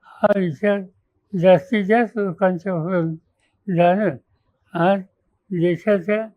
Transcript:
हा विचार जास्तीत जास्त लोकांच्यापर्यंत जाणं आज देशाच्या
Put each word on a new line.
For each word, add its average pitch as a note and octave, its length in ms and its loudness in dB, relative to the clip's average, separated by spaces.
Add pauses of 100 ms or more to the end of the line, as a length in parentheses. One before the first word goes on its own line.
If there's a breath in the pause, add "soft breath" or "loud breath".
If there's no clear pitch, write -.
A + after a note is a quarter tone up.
हा G3+ 360 0
विचार G3 420 -2 (580)
जास्तीत F#3 460 2
जास्त A3+ 340 0
लोकांच्यापर्यंत F3 960 -2 (600)
जाणं F3 400 2 (640)
आज F#3+ 220 2 (500)
देशाच्या G3 720 -2 (140)